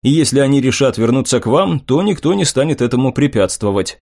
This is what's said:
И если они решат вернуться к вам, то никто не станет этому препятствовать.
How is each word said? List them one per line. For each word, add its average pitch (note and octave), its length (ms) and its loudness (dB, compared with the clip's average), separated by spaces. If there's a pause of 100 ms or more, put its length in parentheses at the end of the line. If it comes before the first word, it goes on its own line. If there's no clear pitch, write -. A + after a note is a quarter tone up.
И B2+ 60 2
если C#3+ 280 2
они C#3 220 2
решат C3 380 0
вернуться A#2+ 420 0
к - 60 -6
вам, D#3+ 340 0
то C#3+ 220 0
никто F#3+ 320 0
не G3 100 0
станет C#3+ 360 -2
этому B2+ 320 0
препятствовать. G2+ 840 -2 (100)